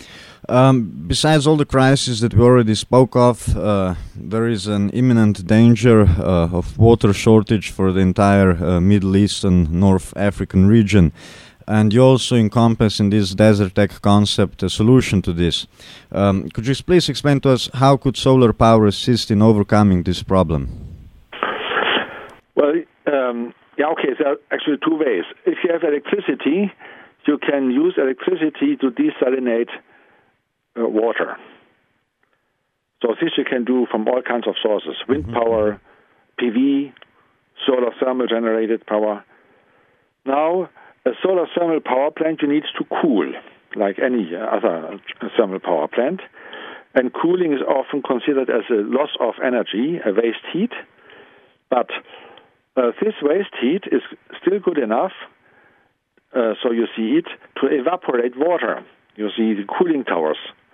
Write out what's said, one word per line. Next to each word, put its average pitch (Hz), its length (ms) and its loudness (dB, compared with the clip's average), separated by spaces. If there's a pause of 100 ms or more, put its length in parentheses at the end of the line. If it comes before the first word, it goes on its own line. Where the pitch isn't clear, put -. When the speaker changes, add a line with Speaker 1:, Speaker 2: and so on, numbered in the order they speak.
(480)
Speaker 1:
Um, 123 580 2
besides 147 400 0
all 156 100 4
the 147 100 0
crises 131 560 2
that 117 100 0
we 98 100 4
already 120 340 4
spoke 123 380 2
of, 123 400 2
uh, 95 420 -2 (200)
there 113 320 -4
is 104 180 -4
an 101 220 -2
imminent 113 580 2
danger, 113 600 6 (120)
uh, 85 320 0
of 90 280 -4
water 113 340 6
shortage 110 600 2
for 95 200 0
the 92 80 2
entire, 98 520 4
uh, 85 280 0
Middle 98 380 2
East 101 260 0
and 90 260 2
North 95 460 0
African 98 500 0
region. 101 460 4 (540)
And 107 280 2
you 123 80 6
also 131 340 4
encompass 117 640 2
in 104 80 2
this 98 260 0
Desert 104 400 4
Tech - 280 -2
concept 101 600 0
a 95 60 -2
solution 110 540 2
to 90 100 -4
this. 85 340 -2 (460)
Um, 98 380 0
could 110 160 -8
you 135 80 0
please 170 340 0
explain 143 320 -2
to 139 120 2
us - 200 -2
how 135 240 4
could 127 220 -4
solar 127 340 4
power 113 340 4
assist 110 440 0
in 104 100 2
overcoming 104 640 4
this 87 200 -4
problem? 80 460 0 (1900)
Speaker 2:
Well, 147 280 0 (240)
um, 123 480 -4 (240)
yeah, 143 140 0
okay, 151 260 -4
there 143 140 0
are 147 40 -4 (140)
actually 143 260 -4 (100)
two 160 120 -2
ways. 117 260 -2 (220)
If 165 180 -2
you 175 80 0
have 165 120 -2
electricity, 160 840 -2 (560)
you 147 120 2
can 139 320 -2
use 160 260 0
electricity 147 800 -2
to 131 140 -2
desalinate, 127 800 -2 (1080)
uh, 117 80 -2
water. 110 520 -4 (1600)
So 117 180 -2
this 160 200 -4
you 139 60 -2
can 123 200 -4
do 123 260 0
from 110 160 -4
all 127 140 0
kinds 120 260 -4
of 101 160 -4
sources: 98 340 -4 (120)
wind 131 160 -2
Speaker 1:
Mm-hmm. 113 80 -12
Speaker 2:
power, 113 480 -2 (560)
P 123 140 -2
V, 139 420 -2 (720)
solar 123 340 -2
thermal 127 280 -2
generated 113 580 -2
power. 107 400 -4 (1000)
Now, 160 420 -2 (380)
a 131 40 0 (120)
solar 185 320 0
thermal 165 260 0
power 135 300 -2
plant 160 300 -4
you 147 80 -2
need 147 140 0 (160)
to 147 60 -6 (180)
cool, 80 280 0 (460)
like 101 220 -2
any 110 360 -2
other 98 640 -4 (380)
thermal 95 240 0
power 85 260 -2
plant. 151 360 -4 (720)
And 127 180 0
cooling 165 400 -2
is 135 80 -2
often 139 400 -4
considered 131 480 -4
as 120 220 -2
a 110 100 0
loss 123 300 -4 (100)
of 113 140 -2 (100)
energy, 127 580 -4
a 101 120 -2
waste 113 360 -2
heat. 196 220 -4 (960)
But, 123 220 -2 (840)
uh, 120 180 0 (100)
this 208 180 -2
waste 165 400 -2
heat 147 320 -2
is 123 80 0 (400)
still 196 200 -2
good 175 180 -2
enough, 127 340 -2 (1200)
uh, 113 280 -2
so 120 100 -2
you 113 140 -2 (100)
see 117 220 -2
it, 175 80 -4 (340)
to 135 60 -2
evaporate 131 720 -2
water. 139 440 -2 (320)
You 107 220 -8
see 110 160 0
the 101 140 -6 (120)
cooling 160 260 -2
towers. 80 340 -2 (340)